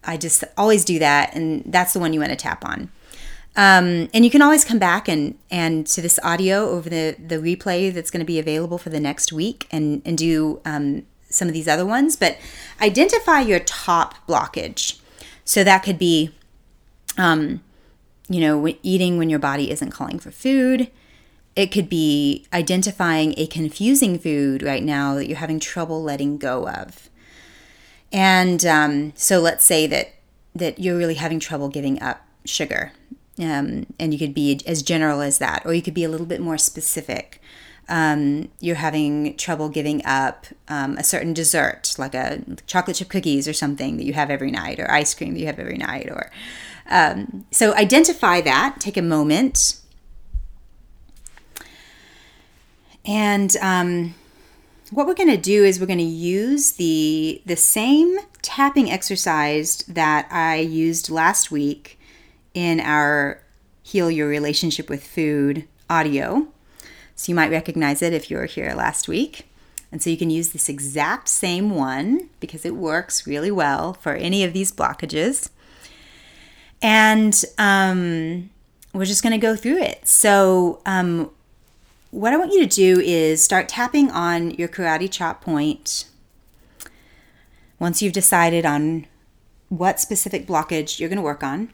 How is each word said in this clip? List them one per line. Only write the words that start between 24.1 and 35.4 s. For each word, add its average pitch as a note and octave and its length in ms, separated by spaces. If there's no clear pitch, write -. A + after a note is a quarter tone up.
food C#3+ 460
right C#3 200
now C#3+ 320
that C#3+ 120
you're D3 120
having D#3 200
trouble D#3+ 420
letting C#3+ 360
go B2+ 320
of. - 400
And, F#3 520
um, D3+ 500
so - 240
let's E3 260
say D#3 220
that, - 260
that E3 260
you're F3+ 180
really E3 180
having E3 260
trouble C#3+ 260
giving C#3 340
up B2+ 240
sugar. - 480
Um, C#3+ 500
and D#3 140
you D3 60
could D3 140
be C#3+ 320
as D#3+ 180
general D#3 360
as C#3+ 200
that, E2 260